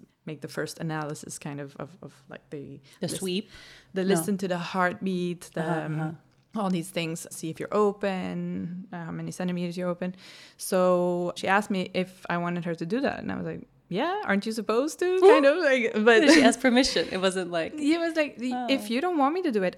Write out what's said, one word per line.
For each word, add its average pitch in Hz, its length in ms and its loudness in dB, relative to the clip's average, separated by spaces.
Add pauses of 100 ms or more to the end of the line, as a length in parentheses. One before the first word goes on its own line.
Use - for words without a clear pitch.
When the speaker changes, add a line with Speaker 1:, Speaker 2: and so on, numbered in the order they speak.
(260)
Speaker 1:
make 156 160 -12
the 156 60 -10
first - 300 -8
analysis 156 600 -8
kind 143 220 -10
of, 139 200 -14
of, 143 100 -12 (120)
of, 135 100 -16 (160)
like, - 220 -18
the 139 300 -14 (200)
Speaker 2:
The 175 80 -4
Speaker 1:
lis-, 165 100 -6
Speaker 2:
sweep? 190 320 -4 (440)
Speaker 1:
the 185 100 -2
Speaker 2:
No. 185 100 0
Speaker 1:
listen 180 240 0
to 190 100 -4
the 175 100 -2
heartbeat, 180 960 -2
the, 160 100 -4
Speaker 2:
Uh-huh, 160 220 -2
Speaker 1:
um, 156 140 -4
Speaker 2:
uh-huh. - 600 -8
Speaker 1:
all 190 100 -2
these 185 200 -4
things, 165 400 -6
see - 200 -10
if 160 80 -10
you're - 160 -6
open, 185 1160 -2
uh, 170 140 -10
how 170 40 -10
many 165 220 -8
centimeters 180 440 -6
you're 180 140 -4
open." 185 240 -6 (420)
So 180 800 2
she - 120 -4
asked 202 220 2
me 185 240 -2
if 185 360 -6
I 175 80 -2
wanted 175 260 -4
her 170 120 -4
to 165 100 -6
do 214 140 -2
that. 269 180 -2
And - 140 -8
I - 40 -6
was 185 100 -8
like, - 200 -10 (220)
"Yeah, 339 360 -4
aren't 202 220 0
you 220 60 -4
supposed 233 480 -2
to?" 359 80 2 (120)
Speaker 2:
<laughs> 381 120 12
Speaker 1:
Kind 294 140 8
of, 285 120 6
like, 262 340 2 (160)
but 233 120 10
Speaker 2:
Did 302 140 8
she 302 80 8
ask 233 180 6
permission? 247 500 2
It 190 100 -2
wasn't 185 300 0
like 165 280 -2
Speaker 1:
He 302 200 2
was 330 180 -2
like, 302 240 -2
"Y-, 247 140 -4
Speaker 2:
Oh. 247 120 -6 (100)
Speaker 1:
if 208 140 -6
you 233 100 0
don't 349 180 0
want 277 160 2
me 370 80 -2
to 339 160 0
do 190 60 2
it, 180 140 -2